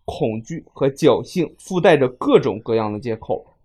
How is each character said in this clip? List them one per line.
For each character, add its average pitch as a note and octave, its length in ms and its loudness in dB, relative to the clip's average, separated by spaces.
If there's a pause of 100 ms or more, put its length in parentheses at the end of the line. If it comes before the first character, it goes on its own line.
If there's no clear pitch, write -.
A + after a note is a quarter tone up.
恐 A#2 360 -6
惧 E3 300 -12
和 C#3 160 -2
侥 C#3 340 2
幸 - 360 -6
附 F#3 200 -6
带 E3+ 160 6
着 C3 140 2
各 G#3 320 2
种 G#2+ 200 -4
各 A2+ 160 -4
样 G#2+ 140 -2
的 G#2+ 80 -8
借 A2+ 180 -6
口， - 300 -8 (180)